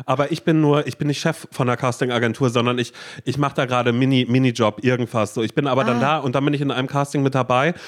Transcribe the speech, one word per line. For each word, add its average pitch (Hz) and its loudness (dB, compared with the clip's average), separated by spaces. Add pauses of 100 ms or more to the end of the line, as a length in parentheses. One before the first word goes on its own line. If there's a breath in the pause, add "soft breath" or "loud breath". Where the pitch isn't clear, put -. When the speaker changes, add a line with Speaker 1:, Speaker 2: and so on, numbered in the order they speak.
Speaker 1:
aber 143 0
ich 165 -4
bin 160 2
nur, 143 2
ich 127 -8
bin 147 -2
nicht 147 -2
Chef - -4
von 127 -2
der 123 0
Casting-Agentur, 120 0
sondern 123 2
ich, 120 -4 (320 loud breath)
ich 127 -4
mach 143 0
da 139 0
gerade 120 2
Mini, 131 2
Minijob, 120 2
irgendwas. 120 0
So, 117 -4
ich 110 -4
bin 143 0
aber 131 2
dann 120 2
Speaker 2:
Ah. 120 0
Speaker 1:
da 147 2
und 131 -4
dann 139 0
bin 147 0
ich 143 -2
in 139 -2
einem 127 -2
Casting 143 -2
mit 135 0
dabei 131 0 (160 loud breath)